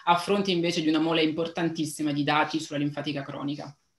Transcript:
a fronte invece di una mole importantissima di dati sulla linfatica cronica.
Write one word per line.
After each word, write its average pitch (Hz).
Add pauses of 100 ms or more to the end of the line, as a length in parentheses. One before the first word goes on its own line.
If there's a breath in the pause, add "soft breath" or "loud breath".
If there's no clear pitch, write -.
a 175
fronte 196
invece 170
di 156
una 156
mole 165
importantissima 160
di 143
dati 151
sulla 147
linfatica 147
cronica. 143 (240)